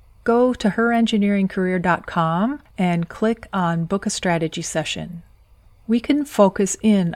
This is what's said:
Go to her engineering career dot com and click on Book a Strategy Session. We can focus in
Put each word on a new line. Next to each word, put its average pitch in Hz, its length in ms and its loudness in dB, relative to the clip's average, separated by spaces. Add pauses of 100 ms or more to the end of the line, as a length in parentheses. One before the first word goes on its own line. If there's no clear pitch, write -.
(240)
Go 240 300 4
to 214 160 0
her 226 200 0
engineering 202 580 2
career 185 300 -2
dot 175 280 0
com 180 560 -2 (160)
and 170 320 0
click 226 420 -2
on 170 320 0
Book 196 220 -4
a 208 40 -2
Strategy 170 520 -2
Session. 165 600 -6 (640)
We 233 140 2
can 294 240 0
focus 196 560 0
in 196 340 2